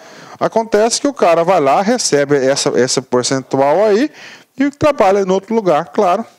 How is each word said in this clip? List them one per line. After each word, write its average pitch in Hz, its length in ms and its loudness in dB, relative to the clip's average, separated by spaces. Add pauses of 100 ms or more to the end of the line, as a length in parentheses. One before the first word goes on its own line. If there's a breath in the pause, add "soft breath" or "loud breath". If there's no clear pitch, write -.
(380 loud breath)
Acontece 220 640 -2
que 285 60 0
o 277 60 -4
cara 170 300 2
vai 180 160 2
lá, 147 220 2
recebe 143 540 0
essa, 139 420 0
essa 127 240 0
percentual 135 800 -2
aí 220 260 0 (480 loud breath)
e 277 120 0
trabalha 240 500 2
em 190 100 -2
outro 190 240 -4
lugar. 170 340 0
Claro, 208 380 -2 (140)